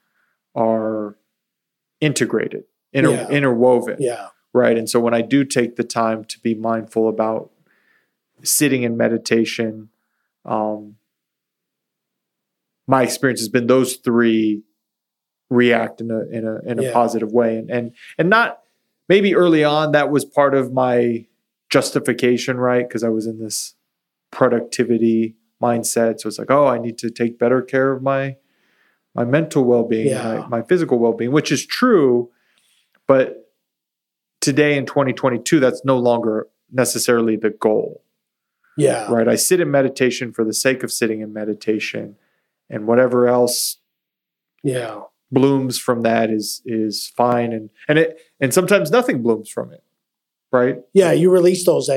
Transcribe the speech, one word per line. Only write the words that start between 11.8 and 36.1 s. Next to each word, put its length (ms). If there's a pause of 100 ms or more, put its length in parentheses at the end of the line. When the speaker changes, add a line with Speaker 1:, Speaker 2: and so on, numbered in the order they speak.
Speaker 1:
my 160
experience 360
has 100
been 180
those 280
three 680 (880)
react 520
in 100
a, 80 (100)
in 160
a, 140 (100)
in 100
a 40
Speaker 2:
Yeah. 100
Speaker 1:
positive 380
way. 260
And, 140
and, 200 (260)
and 120
not, 320 (460)
maybe 280
early 280
on 300
that 180
was 140
part 300
of 180
my 520 (520)
justification, 800
right? 320
'Cause 140
I 140
was 140
in 80
this 360 (560)
productivity 1040 (260)
mindset. 580
So 80
it's 120
like, 120
"Oh, 240
I 100
need 140
to 100
take 300
better 220
care 320
of 80
my, 340 (840)
my 60 (120)
mental 340
well-being, 380
Speaker 2:
Yeah. 400
Speaker 1:
my, 100
my 100
physical 300
well-being," 320
which 200
is 140
true. 640 (800)
But 180 (1160)
today 360
in 80
twenty 280
twenty-two, 460
that's 260
no 120 (120)
longer 380 (240)